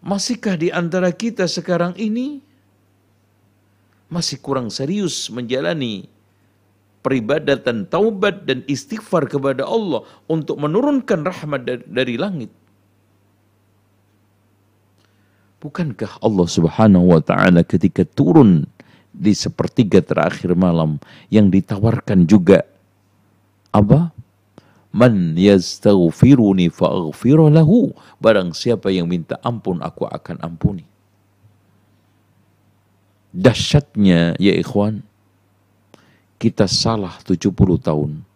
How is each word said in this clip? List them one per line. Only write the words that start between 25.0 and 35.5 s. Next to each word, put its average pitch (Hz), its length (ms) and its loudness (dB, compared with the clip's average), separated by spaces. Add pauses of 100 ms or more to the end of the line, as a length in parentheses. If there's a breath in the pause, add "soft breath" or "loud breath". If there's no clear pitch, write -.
yastaghfiruni 98 1300 4
faaghfir 95 720 0 (100)
lahu." 160 440 4 (240 soft breath)
Barang 98 340 2
siapa 104 380 -4
yang 92 160 0
minta 85 340 -6
ampun, 101 420 -6
aku - 240 -10
akan - 360 -14
ampuni. 85 420 -4 (2500)
Dahsyatnya, 95 1080 2
ya 95 160 2
ikhwan, 104 480 -4 (1400 soft breath)